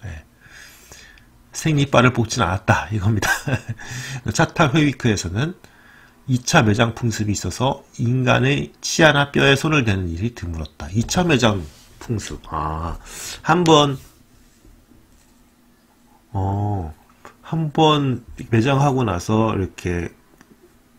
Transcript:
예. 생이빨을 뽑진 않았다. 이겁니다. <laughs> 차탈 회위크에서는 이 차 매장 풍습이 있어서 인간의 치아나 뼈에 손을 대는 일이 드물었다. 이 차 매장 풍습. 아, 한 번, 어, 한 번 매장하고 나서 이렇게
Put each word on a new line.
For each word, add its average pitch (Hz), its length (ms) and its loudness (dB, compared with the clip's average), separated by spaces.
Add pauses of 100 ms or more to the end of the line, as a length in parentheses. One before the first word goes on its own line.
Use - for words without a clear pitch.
예. 82 180 -14 (1300)
생이빨을 139 640 2
뽑진 117 300 -2
않았다. 92 480 0
이겁니다. 104 400 0 (460)
<laughs> 127 540 -10
차탈 156 440 0
회위크에서는 123 800 0 (720)
이 127 160 -2
차 165 180 2
매장 110 320 2
풍습이 107 380 -4
있어서 110 520 -4 (140)
인간의 127 840 0
치아나 143 500 2
뼈에 139 240 4
손을 151 300 2
대는 95 240 0
일이 95 260 -6
드물었다. 80 560 -10
이 107 160 0
차 180 160 0
매장 117 420 2 (340)
풍습. 78 500 -8
아, 78 500 -6 (420)
한 175 220 2
번, 147 340 4 (2250)
어, 98 600 -4 (480)
한 160 300 -4
번 143 540 2 (240)
매장하고 131 560 2
나서 107 500 0
이렇게 87 540 -4 (880)